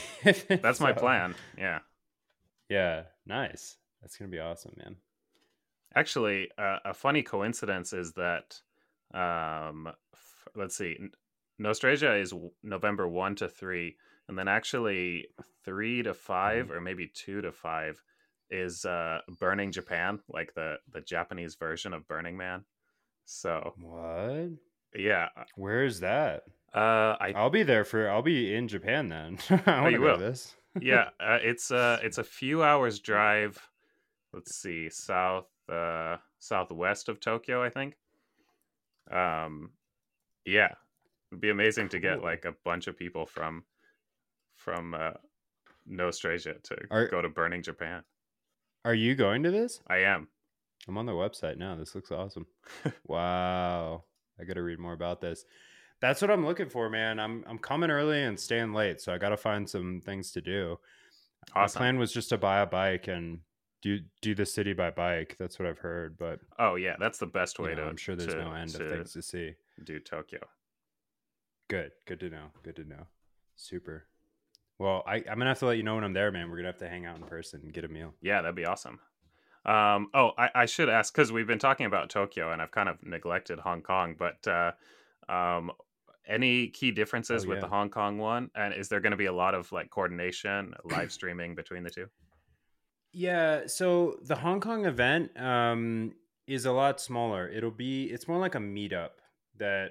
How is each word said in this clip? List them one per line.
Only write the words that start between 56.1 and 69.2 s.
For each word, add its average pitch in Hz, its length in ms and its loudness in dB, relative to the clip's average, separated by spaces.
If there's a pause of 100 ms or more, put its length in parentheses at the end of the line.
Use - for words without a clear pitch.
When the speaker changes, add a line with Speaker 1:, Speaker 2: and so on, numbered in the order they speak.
Speaker 1:
what 202 80 6
I'm 180 160 4
looking 175 240 -2
for, 117 180 -2
man. 110 300 -2
I'm, 110 280 -6
I'm 113 120 -10
coming 160 320 0
early 147 320 2
and 107 180 -2
staying 113 320 0
late, 104 300 2
so 90 100 -4
I 90 60 -2
gotta 101 180 2
find 104 320 0
some 90 360 -4
things 98 280 -8
to 120 80 -6
do. 90 380 -4 (760)
My 98 100 8
Speaker 2:
Awesome. - 140 2
Speaker 1:
plan 127 200 4
was 117 140 2
just 117 180 -4
to 113 80 4
buy 98 220 6
a 101 60 6
bike 92 420 2
and 85 320 -6 (420)
do, 101 180 0 (220)
do 107 120 0
the 98 120 0
city 101 260 -2
by 90 180 0
bike. 85 480 -2
That's 90 200 -8
what 92 100 -2
I've 82 100 -6
heard, 85 400 -8
but 85 220 -6 (180)
Speaker 2:
Oh, 104 180 4
yeah, 90 220 -2
that's 104 200 0
the 98 80 -6
best 90 320 -2
Speaker 1:
you 85 80 -4
Speaker 2:
way 80 80 -2
Speaker 1:
know, 78 100 -4
Speaker 2:
to, 78 40 -4
Speaker 1:
I'm 80 80 -6
sure 95 200 -8
there's 85 180 -4
Speaker 2:
to, 80 100 -4
Speaker 1:
no 80 80 -8
end 80 220 -8
of 78 60 -8
Speaker 2:
to 78 100 -6
Speaker 1:
things 82 240 -8
to 85 80 -10